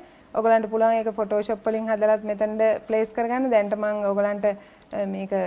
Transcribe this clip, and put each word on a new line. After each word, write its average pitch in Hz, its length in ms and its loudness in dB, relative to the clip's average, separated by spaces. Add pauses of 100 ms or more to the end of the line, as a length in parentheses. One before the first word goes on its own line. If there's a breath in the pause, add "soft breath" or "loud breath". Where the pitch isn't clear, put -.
(340 loud breath)
ඔයගලන්ට 226 360 4
පුළුවන් 226 240 2
ඒක 226 140 0
Photoshop 208 580 -4
වලින් 220 220 -2
හදලත් 214 360 2
මෙතනට 214 640 0
ප්ලේස් 220 240 0
කරගන්න. 247 380 -2
දැන්ට 208 260 2
මම 208 300 -2
ඔයගලන්ට, 202 400 0
අ, - 600 -4
මේක 190 240 -8 (180)